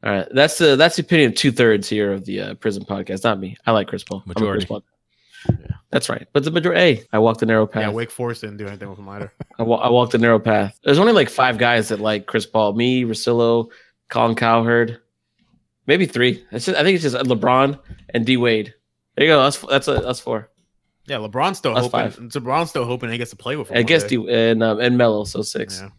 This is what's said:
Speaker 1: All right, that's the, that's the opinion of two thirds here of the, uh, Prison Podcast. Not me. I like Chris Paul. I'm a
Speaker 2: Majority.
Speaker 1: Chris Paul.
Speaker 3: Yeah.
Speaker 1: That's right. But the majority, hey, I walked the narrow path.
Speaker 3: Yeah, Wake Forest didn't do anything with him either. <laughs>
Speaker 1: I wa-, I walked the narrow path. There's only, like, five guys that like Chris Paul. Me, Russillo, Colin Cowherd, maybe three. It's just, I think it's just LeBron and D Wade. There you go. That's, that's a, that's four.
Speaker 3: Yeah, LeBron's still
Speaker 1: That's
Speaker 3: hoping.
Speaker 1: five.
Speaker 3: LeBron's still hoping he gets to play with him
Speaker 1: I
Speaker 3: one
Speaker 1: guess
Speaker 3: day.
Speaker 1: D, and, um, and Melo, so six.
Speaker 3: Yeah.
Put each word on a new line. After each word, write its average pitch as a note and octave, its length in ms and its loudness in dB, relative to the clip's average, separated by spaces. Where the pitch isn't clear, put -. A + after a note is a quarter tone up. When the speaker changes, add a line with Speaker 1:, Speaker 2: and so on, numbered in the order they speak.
Speaker 1:
All G#2 80 -2
right, F#2+ 180 -4
that's C#3 280 2
the, D3 180 6
that's E3 180 4
the E3 80 -4
opinion D3+ 280 4
of - 60 -6
two C#3 140 2
thirds A2+ 380 2
here G#2 240 -2
of F#2+ 120 -6
the, G2 160 -8
uh, G2+ 140 -12
Prison G2+ 300 -6
Podcast. G2 400 -8
Not G#2+ 160 0
me. F#2+ 160 -12
I A#2 60 2
like G#2 160 0
Chris - 160 -10
Paul. G2 200 -10
I'm F#2 60 -16
a F2+ 40 -10
Speaker 2:
Majority. G2+ 300 -2
Speaker 1:
Chris - 40 -14
Paul. G#2 160 -10
Speaker 3:
Yeah. - 160 -10
Speaker 1:
That's - 180 -2
right. - 240 -8
But C#3 120 0
the D#3 80 -2
majority, E3+ 280 0
hey, D3 320 2
I A2 60 2
walked A2 220 2
the A2+ 60 0
narrow A2 200 2
path. G#2+ 160 -4
Speaker 3:
Yeah, G#2 80 -2
Wake A#2 220 -6
Forest A#2+ 300 -8
didn't G#2 160 -14
do G#2 100 -10
anything G2+ 220 -14
with F#2+ 100 -18
him G2 80 -18
either. G2+ 240 -14
<laughs> - 140 -20
Speaker 1:
I A#2 60 -2
wa-, A2+ 140 0
I A#2+ 100 0
walked A#2+ 240 4
the A#2 60 2
narrow A2+ 200 4
path. G#2 460 0
There's C#3+ 160 4
only, A3+ 120 4
like, E3 180 4
five B2+ 280 0
guys A#2+ 300 2
that G#2+ 120 -4
like G#2+ 260 -2
Chris G#2+ 200 -4
Paul. G#2+ 280 0
Me, B2 300 0
Russillo, A#2 680 0
Colin A#2 280 0
Cowherd, A#2 640 2
maybe E3+ 200 4
three. A#2+ 460 0
It's A#2+ 140 -8
just, F#3 120 -2
I D3 60 2
think F#3+ 100 4
it's E3+ 80 -2
just B2+ 140 -2
LeBron B2+ 640 2
and A#2 120 0
D B2+ 100 2
Wade. A2+ 380 0
There C#3+ 100 2
you D#3+ 60 4
go. C#3+ 100 6
That's, C#3 160 0
that's C3+ 300 -2
a, C#3 60 0
that's B2 260 -4
four. A2 280 -8
Speaker 3:
Yeah, C#3 100 -8
LeBron's B2 420 -4
still B2 160 -2
Speaker 1:
That's B2 140 0
Speaker 3:
hoping. A2+ 220 -2
Speaker 1:
five. C3+ 120 -8
Speaker 3:
LeBron's C#3 280 -2
still B2 140 -6
hoping A#2+ 260 -6
he A#2 80 -6
gets A#2+ 120 -8
to - 60 -20
play C3+ 200 -8
with C#3 120 -10
him - 80 -2
Speaker 1:
I A#2+ 40 4
Speaker 3:
one A2+ 60 2
Speaker 1:
guess D#3+ 180 2
Speaker 3:
day. C#3 120 -2
Speaker 1:
D, A2 160 -4
and, A2+ 300 2
um, A2 160 0
and B2 200 2
Melo, G#2+ 260 2
so - 180 -8
six. - 380 -8
Speaker 3:
Yeah. G2 80 -16